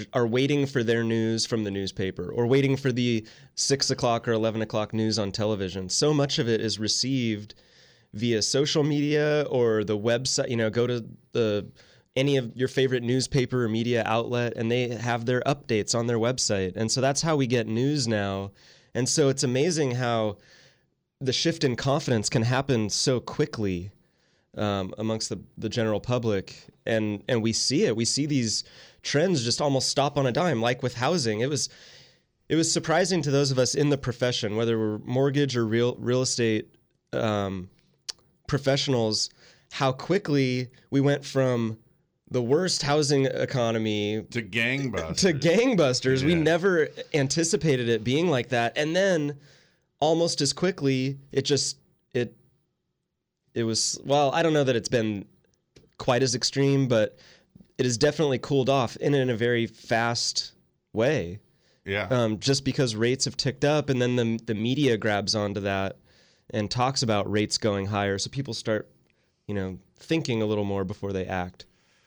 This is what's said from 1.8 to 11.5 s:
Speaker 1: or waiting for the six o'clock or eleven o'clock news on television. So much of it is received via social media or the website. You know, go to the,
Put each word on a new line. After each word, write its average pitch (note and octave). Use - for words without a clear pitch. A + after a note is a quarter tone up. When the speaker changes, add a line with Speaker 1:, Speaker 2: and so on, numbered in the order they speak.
Speaker 1:
or A#2+
waiting C3+
for C3+
the A#2+
six -
o'clock A#2
or A#2+
eleven A2
o'clock G#2+
news A2
on G2
television. F#2+
So D3
much C#3+
of B2
it A2
is G#2
received A2
via A2+
social D3
media D3
or A2+
the G#2+
website. A#2+
You B2
know, A2+
go A#2+
to A#2+
the, G#2